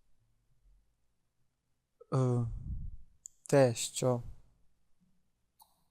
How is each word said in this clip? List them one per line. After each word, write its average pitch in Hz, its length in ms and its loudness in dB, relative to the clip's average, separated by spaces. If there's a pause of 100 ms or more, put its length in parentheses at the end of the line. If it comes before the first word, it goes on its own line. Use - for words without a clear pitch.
(2250)
Е, 123 340 2 (1000)
те, 131 280 6
що 123 480 -2 (1700)